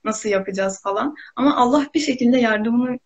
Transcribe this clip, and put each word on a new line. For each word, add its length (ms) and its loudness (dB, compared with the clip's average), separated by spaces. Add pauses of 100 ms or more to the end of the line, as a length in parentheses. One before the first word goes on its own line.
Nasıl 240 -4
yapacağız 540 -2
falan. 340 -4 (200)
Ama 200 2
Allah 380 2
bir 60 2
şekilde 380 2
yardımını 680 0